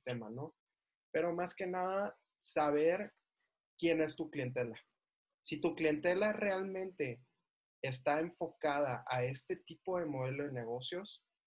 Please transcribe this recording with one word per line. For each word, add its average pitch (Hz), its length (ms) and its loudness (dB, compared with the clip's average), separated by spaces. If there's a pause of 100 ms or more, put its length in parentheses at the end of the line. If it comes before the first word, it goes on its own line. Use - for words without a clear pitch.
tema, 117 240 -4
¿no? 135 260 -10 (560)
Pero 170 220 2
más 175 220 -4
que 190 100 -6
nada, 185 500 0 (240)
saber 160 720 2 (680)
quién 165 220 4
es 156 140 0
tu 160 140 -6
clientela. 127 500 -2 (640)
Si 151 180 -4
tu 160 140 2
clientela 175 600 4
realmente 190 880 -2 (600)
está 139 380 0
enfocada 147 880 0
a 127 160 0
este 135 320 -2
tipo 180 420 -4
de 175 80 0
modelo 131 380 -2
de 143 80 -4
negocios, 127 720 -6 (240)